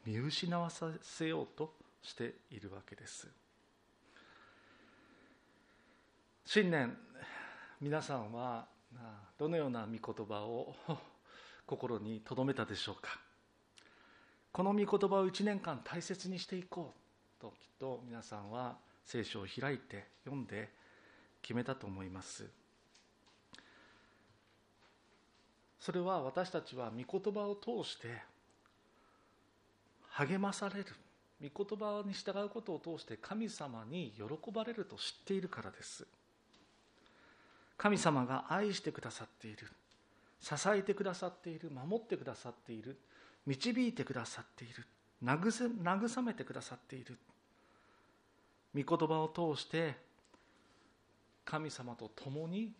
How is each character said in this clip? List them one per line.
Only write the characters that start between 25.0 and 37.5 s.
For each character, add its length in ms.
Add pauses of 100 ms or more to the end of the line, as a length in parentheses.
そ 120
れ 80
は、 240
私 260
た 120
ち 140
は 140
御 300
言 140
葉 80
を 140
通 320
し 100
て 260 (1900)
励 300
ま 120
さ 160
れ 160
る、 40 (540)
御 220
言 140
葉 260
に 100
従 280
う 80
こ 120
と 120
を 60
通 180
し 80
て 120
神 300
様 380
に 260
喜 400
ば 120
れ 100
る 120
と 120
知 240
っ 40
て 100
い 60
る 60
か 140
ら 80
で 140
す。 240 (1700)